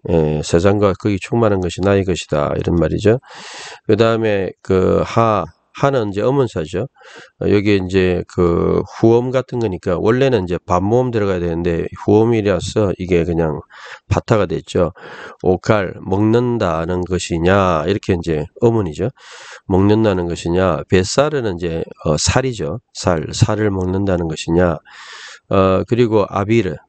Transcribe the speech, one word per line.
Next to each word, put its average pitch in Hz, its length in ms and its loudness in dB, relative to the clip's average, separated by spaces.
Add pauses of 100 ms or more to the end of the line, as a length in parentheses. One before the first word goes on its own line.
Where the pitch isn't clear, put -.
(100)
예, 76 340 0
세상과 98 560 2
거기 101 200 -2
충만한 107 400 0
것이 90 220 -4
나의 98 220 2
것이다, 73 520 -2
이런 87 200 0
말이죠. 87 420 2 (680)
그 107 100 2
다음에 110 540 0 (120)
그 92 420 2
하, 107 400 2 (300)
하는 131 360 0
이제 98 120 -4
어문사죠. 110 640 -2 (560)
어, 92 60 0
여기에 101 380 2
이제 90 420 0
그 87 540 2 (160)
후음 117 320 4
같은 123 300 -4
거니까 92 380 -2
원래는 120 460 2
이제 85 220 -4
반모음 107 440 2
들어가야 101 300 -2
되는데 85 460 -2 (180)
후음이라서 104 920 2
이게 87 260 2
그냥 80 360 -2 (480)
바타가 101 380 0
됐죠. 82 460 -2 (500)
오칼, 92 520 0 (100)
먹는다는 101 1000 0
것이냐, 87 800 0
이렇게 101 280 -2
이제 80 300 -2 (160)
어문이죠. 104 480 0 (580)
먹는다는 98 600 2
것이냐, 85 640 -2
뱃살은 113 680 0
이제, 82 280 -4 (200)
어, 78 140 0
살이죠. 110 640 -2 (140)
살, 80 380 -2
살을 107 380 2
먹는다는 92 580 0
것이냐. 85 480 0 (720)
어, 95 380 2
그리고 110 400 2
아비르 101 480 0 (120)